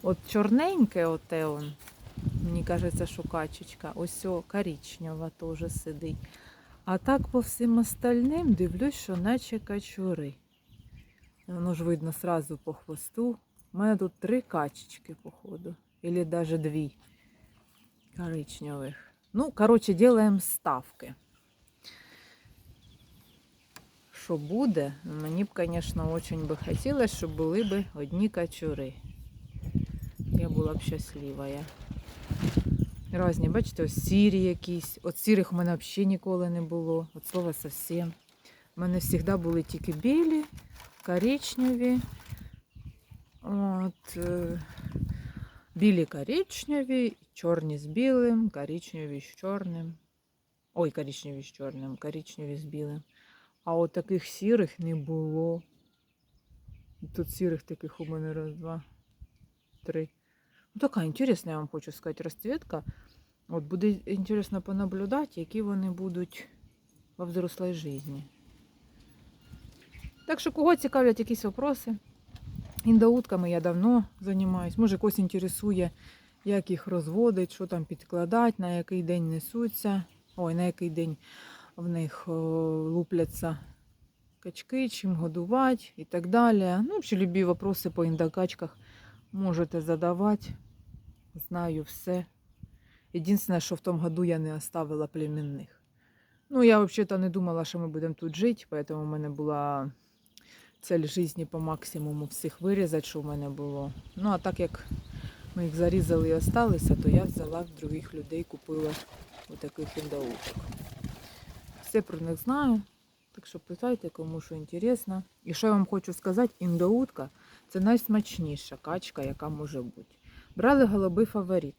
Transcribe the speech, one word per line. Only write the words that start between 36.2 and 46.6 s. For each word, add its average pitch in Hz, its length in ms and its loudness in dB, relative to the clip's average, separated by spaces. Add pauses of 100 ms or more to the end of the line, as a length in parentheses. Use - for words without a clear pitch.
не 170 120 -2
було. 165 520 -2
От 151 120 -16
слова 175 280 -2
зовсім. 165 600 -4 (640)
У 170 40 -6
мене 180 180 2
завжди 180 360 2
були 170 280 0
тільки - 280 -6
білі, 302 520 4 (640)
коричневі. 247 920 2 (1400)
От, 190 760 -4
е, 175 440 -2 (1120)
білі 175 300 6
коричневі, 262 1120 -2 (160)